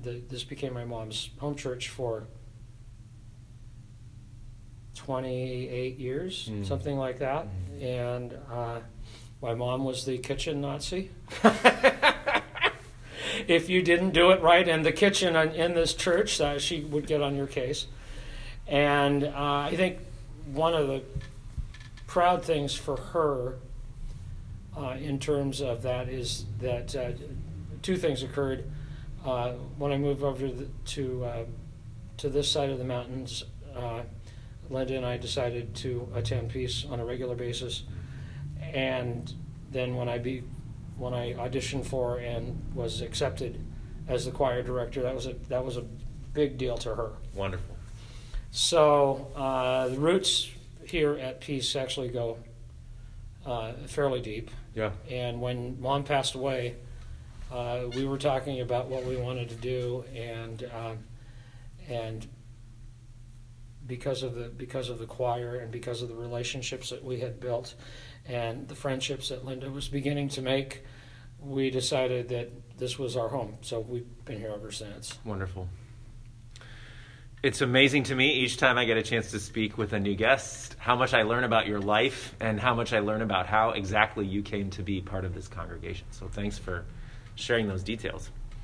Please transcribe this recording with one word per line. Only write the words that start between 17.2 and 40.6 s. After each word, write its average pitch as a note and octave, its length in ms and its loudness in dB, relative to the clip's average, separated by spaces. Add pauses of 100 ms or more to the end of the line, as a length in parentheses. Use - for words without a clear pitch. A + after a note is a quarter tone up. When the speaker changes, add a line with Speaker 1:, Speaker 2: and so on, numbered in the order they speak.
Speaker 1:
on C#3+ 120 2
your C#3 120 2
case. C3+ 400 -2 (840)
And, C#3+ 560 6
uh, D3 100 0
I C#3+ 400 2
think F3+ 240 2 (540)
one D#3+ 220 4
of D3+ 120 6
the C3+ 160 0 (1120)
proud F3 320 6
things C#3+ 300 2
for C#3 240 -2
her, C3+ 580 2 (1200)
uh, C#3 240 -4
in C#3 180 0
terms C#3 440 2
of A#2 180 0
that B2+ 300 0
is B2+ 340 -4 (160)
that, B2 340 -2
uh, B2 180 -2 (680)
two F#3 160 2
things C#3 260 2
occurred. C3 480 0 (540)
Uh, B2 280 0 (260)
when C#3+ 140 2
I C#3 40 4
moved C#3+ 260 2
over C3+ 240 2
to B2+ 60 -2
the, B2 140 -6 (260)
to, B2+ 320 -2
uh, A#2 200 -4 (760)
to D3 100 -2
this C#3 220 2
side C#3+ 180 4
of C3+ 80 0
the B2+ 80 -2
mountains, B2+ 600 -4 (300)
uh, A#2+ 280 -4 (680)
Linda C3 300 0
and B2 80 -2
I B2 100 0
decided A#2+ 600 -2
to B2+ 380 -2
attend A#2 360 0
Peace B2+ 400 -2
on A#2+ 100 -2
a A#2 60 -2
regular B2 280 -2
basis. A#2+ 500 -4 (760)
And C3 720 0 (380)
then B2 260 0
when A#2+ 140 0
I A#2+ 80 0
be-, B2 260 -2 (540)